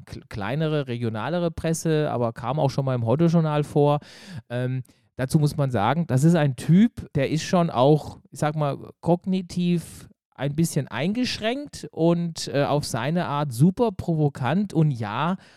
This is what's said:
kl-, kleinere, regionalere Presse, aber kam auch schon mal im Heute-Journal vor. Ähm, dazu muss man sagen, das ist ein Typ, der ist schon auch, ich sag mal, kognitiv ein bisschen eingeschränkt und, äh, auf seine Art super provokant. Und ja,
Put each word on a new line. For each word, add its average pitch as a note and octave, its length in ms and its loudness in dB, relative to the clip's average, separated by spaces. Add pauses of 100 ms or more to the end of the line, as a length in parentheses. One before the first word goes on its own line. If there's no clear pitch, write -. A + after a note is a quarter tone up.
kl-, - 240 -14
kleinere, D3 580 -2
regionalere A#2+ 640 -4
Presse, D#3+ 640 -2
aber A#2+ 200 -2
kam B2+ 280 -4
auch C#3 100 2
schon C3+ 160 -2
mal C3 80 0
im A#2+ 120 -2
Heute-Journal D#3 580 2
vor. D3 380 2 (500)
Ähm, B2+ 320 -4 (320)
dazu B2+ 240 0
muss D3 180 0
man C#3 140 0
sagen, B2 340 2
das C3+ 180 2
ist E3 120 6
ein D3 220 2
Typ, - 580 4
der C3 160 0
ist D#3 120 -2
schon E3+ 280 0
auch, D3 480 4 (100)
ich C3+ 80 -18
sag D3+ 180 -2
mal, C#3+ 220 -2 (240)
kognitiv F3 1080 -2 (260)
ein C#3+ 200 -6
bisschen D#3 320 -2
eingeschränkt A3 1040 -4
und, E3+ 560 0
äh, C#3 160 0
auf C#3+ 220 0
seine D3+ 420 -2
Art C#3+ 260 -2
super F#3+ 380 4
provokant. D#3 840 -2
Und D#3 160 2
ja, B2 480 -2 (200)